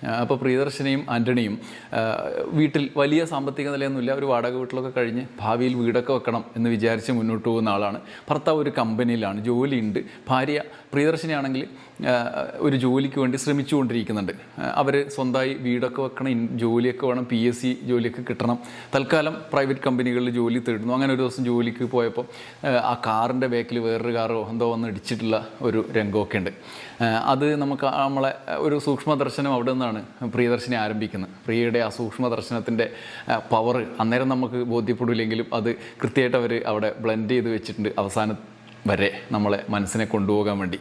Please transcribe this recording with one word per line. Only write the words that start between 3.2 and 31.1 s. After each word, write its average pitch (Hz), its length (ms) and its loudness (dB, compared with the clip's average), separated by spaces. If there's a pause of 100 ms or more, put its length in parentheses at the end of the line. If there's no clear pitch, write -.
സാമ്പത്തിക 143 440 -4
നിലയൊന്നുമില്ല, 135 440 -2
ഒരു 139 120 -2
വാടക 123 360 2
വീട്ടിലൊക്കെ 127 380 -4
കഴിഞ്ഞ് 120 260 0 (140)
ഭാവിയിൽ 120 360 2
വീടൊക്കെ 120 380 2
വെക്കണം 117 320 0 (100)
എന്ന് 117 140 2
വിചാരിച്ച് 113 420 2
മുന്നോട്ട് 113 380 0
പോകുന്ന 113 200 2
ആളാണ്. 101 320 0 (280)
ഭർത്താവ് 156 340 2
ഒരു 139 160 -2
കമ്പനിയിലാണ്, 110 680 0
ജോലിയുണ്ട്. 120 500 2 (300)
ഭാര്യ 131 320 2 (320)
പ്രിയദർശിനിയാണെങ്കിൽ, 143 720 0 (460)
ആ, - 20 6 (520)
ഒരു 139 100 4
ജോലിക്ക് 135 440 2
വേണ്ടി 127 180 2
ശ്രമിച്ചുകൊണ്ടിരിക്കുന്നുണ്ട്. 123 920 0 (280)
ആ, - 40 -4 (180)
അവർ 139 340 2
സ്വന്തമായി 131 380 0
വീടൊക്കെ 123 480 -2
വെക്കണം, 131 340 -4
ഇൻ-, 117 280 -2
ജോലിയൊക്കെ 120 440 2
വേണം, 123 240 0
പി 117 80 2 (100)
എസ് 120 120 -2
സി 127 220 0
ജോലിയൊക്കെ 120 460 0
കിട്ടണം. 120 300 0 (360)
തൽക്കാലം 151 400 2 (180)
പ്രൈവറ്റ് 139 340 2
കമ്പനികളിൽ 123 420 2
ജോലി 120 300 2
തേടുന്നു. 117 340 -2
അങ്ങനെ 135 200 2
ഒരു 127 80 2
ദിവസം 127 240 -2
ജോലിക്ക് 120 380 0
പോയപ്പോൾ, 120 420 0 (420)
ആ, 139 40 2 (200)
ആ - 20 2 (140)
കാറിൻ്റെ 123 400 2
ബാക്കിൽ 120 320 0
വേറൊരു 113 400 0
കാറോ 113 320 0
എന്തോ 117 200 0
വന്ന് 117 160 -2
ഇടിച്ചിട്ടുള്ള 110 500 -2 (240)
ഒരു 110 360 2
രംഗമൊക്കെ 104 400 0
ഉണ്ട്. 90 120 0 (540)
ആ, - 20 2 (280)
അത് 147 280 2
നമുക്ക് 139 240 -2
ആ 135 220 2
നമ്മളെ 135 260 0 (320)
ഒരു 147 220 2
സൂക്ഷ്മ 147 260 0 (100)
ദർശനം 139 300 -2
അവിടെ 123 180 0
നിന്നാണ് 120 320 -2 (320)
പ്രിയദർശിനി 120 400 2
ആരംഭിക്കുന്നത്. 107 580 -4 (120)